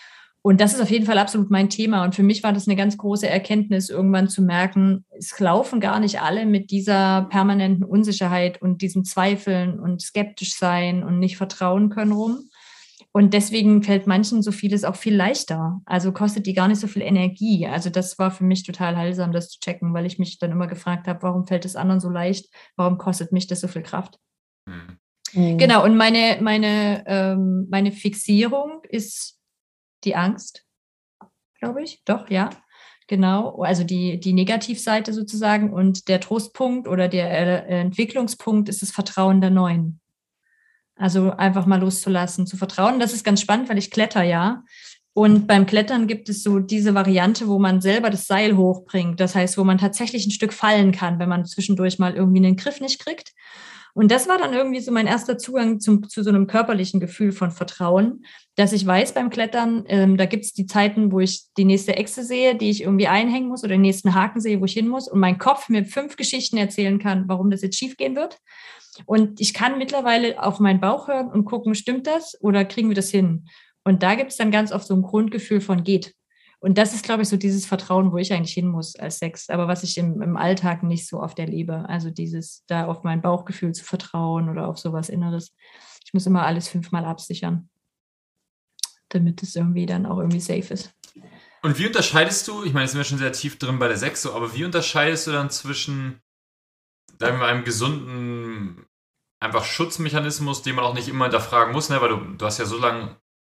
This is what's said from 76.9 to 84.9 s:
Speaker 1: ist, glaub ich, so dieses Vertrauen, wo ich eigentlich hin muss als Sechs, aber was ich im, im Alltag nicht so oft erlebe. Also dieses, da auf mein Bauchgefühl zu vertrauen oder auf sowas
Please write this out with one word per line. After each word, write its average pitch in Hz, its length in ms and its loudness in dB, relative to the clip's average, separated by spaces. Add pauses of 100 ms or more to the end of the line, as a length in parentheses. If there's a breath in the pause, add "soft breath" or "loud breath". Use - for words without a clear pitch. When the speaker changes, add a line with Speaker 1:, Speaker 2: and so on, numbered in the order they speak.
Speaker 1:
ist, 220 100 -10
glaub 226 160 0
ich, 208 80 0
so 208 80 0
dieses 196 300 0
Vertrauen, 185 480 0
wo - 40 -2
ich 202 140 -2
eigentlich 170 220 -2
hin 180 160 -2
muss 165 260 -6
als - 240 -10
Sechs, - 300 -10
aber 170 180 -2
was 180 160 -4
ich 175 140 -6
im, 175 240 -4
im 170 160 -4
Alltag 175 440 -2
nicht 170 280 -4
so 165 120 -10
oft 160 160 -12
erlebe. 165 520 -8
Also 165 200 -6
dieses, 165 580 -10
da 170 180 -4
auf 165 180 -8
mein 165 180 -2
Bauchgefühl 175 520 -4
zu - 100 -14
vertrauen 165 640 -4
oder 160 220 -6
auf 165 80 -8
sowas 160 320 -8